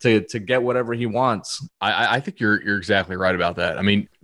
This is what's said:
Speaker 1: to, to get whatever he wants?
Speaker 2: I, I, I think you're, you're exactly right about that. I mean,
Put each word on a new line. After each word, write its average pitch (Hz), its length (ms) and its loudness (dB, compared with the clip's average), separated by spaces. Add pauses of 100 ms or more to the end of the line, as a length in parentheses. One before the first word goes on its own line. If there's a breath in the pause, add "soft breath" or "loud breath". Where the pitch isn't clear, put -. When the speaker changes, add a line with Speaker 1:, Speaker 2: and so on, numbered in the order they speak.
Speaker 1:
to, 110 220 4
to - 180 -10
get 120 240 0
whatever 123 300 -2
he 120 120 -2
wants? 117 580 -2 (160)
Speaker 2:
I, 104 120 0
I, 107 220 2
I 131 60 0
think - 200 -12
you're, 104 240 2
you're 101 120 -2
exactly 95 380 0
right 92 220 0
about 87 200 0
that. 87 220 -2
I - 40 -4
mean, 101 260 2 (160)